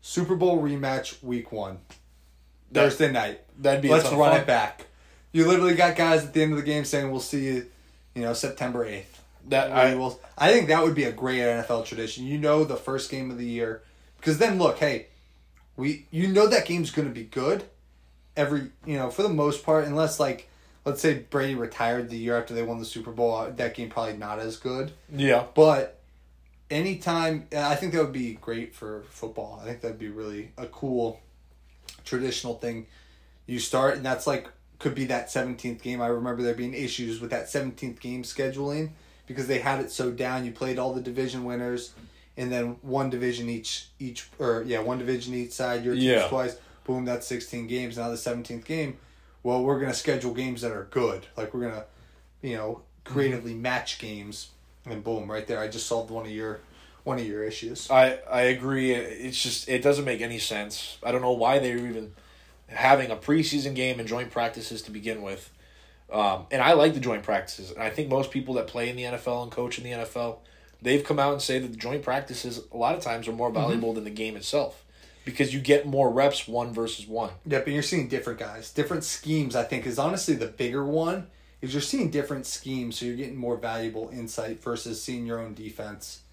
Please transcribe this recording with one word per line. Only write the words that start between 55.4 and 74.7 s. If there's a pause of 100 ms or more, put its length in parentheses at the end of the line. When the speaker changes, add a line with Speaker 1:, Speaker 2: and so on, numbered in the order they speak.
Speaker 1:
there,
I
just
solved
one
of
your, (420)
one
of
your
issues.
Speaker 2:
I, (120)
I
agree.
It's
just,
it
doesn't
make
any
sense.
I
don't
know
why
they're
even (540)
having
a
preseason
game
and
joint
practices
to
begin
with. (600)
Um,
and
I
like
the
joint
practices.
And
I
think
most
people
that
play
in
the
N
F
L
and
coach
in
the
N
F
L, (400)
they've
come
out
and
say
that
the
joint
practices (100)
a
lot
of
times
are
more
Speaker 1:
Mm-hmm.
Speaker 2:
valuable
than
the
game
itself (400)